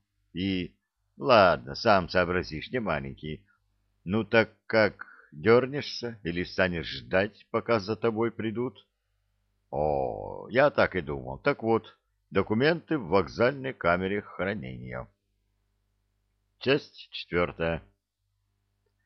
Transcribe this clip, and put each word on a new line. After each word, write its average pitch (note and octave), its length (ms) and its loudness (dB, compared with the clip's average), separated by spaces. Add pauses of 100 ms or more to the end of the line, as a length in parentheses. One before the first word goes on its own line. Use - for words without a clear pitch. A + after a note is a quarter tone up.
(340)
И... F#2 420 -4 (400)
Ладно, F2 580 4
сам G2 340 2
сообразишь, F2 640 -2
не B2+ 80 -4
маленький. D2+ 680 -6 (600)
Ну G#2 180 0
так A2 280 2 (160)
как G#2+ 480 0 (200)
Дёрнешься A#2+ 880 0
или F2 220 -4
станешь F2 420 -2
ждать, C2+ 640 -2
пока A2+ 300 0
за G2+ 160 -4
тобой A2+ 340 -2
придут? A2+ 560 -6 (840)
О, D2+ 760 -4
я C3 220 4
так G2 240 2
и F#2 60 0
думал. C#2 380 -8
Так C#3 260 -2
вот, A2+ 340 0 (320)
документы C#3 680 0
в G2 100 -8
вокзальной A2+ 640 0
камере F#2 500 0
хранения. B1+ 840 -8 (1500)
Часть - 500 -2
четвёртая. E2 720 -2 (1200)